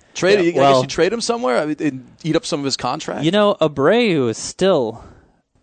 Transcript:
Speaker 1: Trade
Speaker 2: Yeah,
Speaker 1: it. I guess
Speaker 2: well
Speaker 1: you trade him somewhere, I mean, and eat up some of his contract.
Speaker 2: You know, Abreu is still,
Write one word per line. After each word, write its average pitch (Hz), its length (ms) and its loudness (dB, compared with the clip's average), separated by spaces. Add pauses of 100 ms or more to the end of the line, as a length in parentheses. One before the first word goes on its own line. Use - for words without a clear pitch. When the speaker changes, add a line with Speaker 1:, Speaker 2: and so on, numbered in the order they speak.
(160)
Speaker 1:
Trade 196 240 2
Speaker 2:
Yeah, - 0 -
Speaker 1:
it. 170 80 2
I 175 40 2
guess 175 80 -4
Speaker 2:
well 135 220 6
Speaker 1:
you 131 60 -2
trade 175 260 0
him 233 80 -4
somewhere, 233 380 -2
I 156 80 -2
mean, 151 120 -4
and 131 280 -4 (160)
eat 156 120 0
up - 100 -2
some 156 140 -4
of 139 60 -6
his 131 100 -4
contract. - 480 -6
Speaker 2:
You 156 80 0
know, 208 300 2
Abreu 156 680 2
is 110 80 -4
still, 147 680 -2 (600)